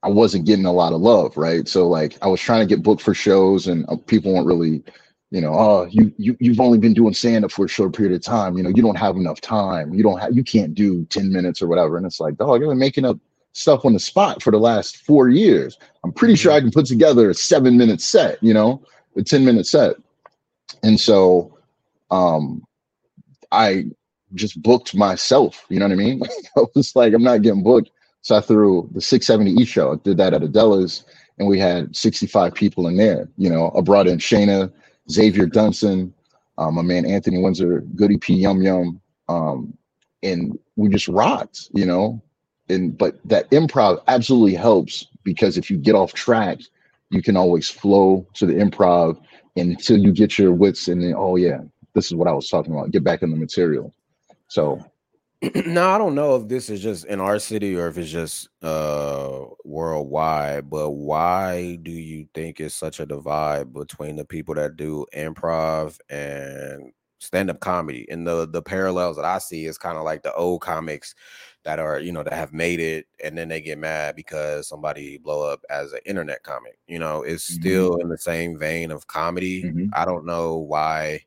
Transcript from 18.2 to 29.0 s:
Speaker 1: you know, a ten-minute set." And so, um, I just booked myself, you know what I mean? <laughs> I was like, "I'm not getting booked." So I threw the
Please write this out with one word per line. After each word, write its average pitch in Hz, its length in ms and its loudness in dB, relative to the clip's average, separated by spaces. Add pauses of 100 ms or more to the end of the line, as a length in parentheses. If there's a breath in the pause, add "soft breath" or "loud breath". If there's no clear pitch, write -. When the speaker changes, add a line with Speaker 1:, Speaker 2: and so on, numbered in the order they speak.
Speaker 1:
you 110 120 4
know, 113 260 2 (360 soft breath)
a 101 60 -2
ten-minute 127 440 4
set." 135 300 2 (840)
And 107 180 4
so, 92 580 4 (520)
um, 82 520 0 (880)
I 98 340 2 (480)
just 95 280 -8
booked 117 320 2
myself, 101 720 2
you 95 100 -2
know 101 80 2
what 101 60 2
I 92 40 2
mean? 113 260 0 (180)
<laughs> - 160 -6
I 123 80 4 (100)
was - 200 0
like, 120 180 4
"I'm 113 100 4
not 120 200 4
getting 101 220 2
booked." 117 260 4 (320)
So 110 140 2
I 104 40 6
threw 104 520 4
the 92 80 -8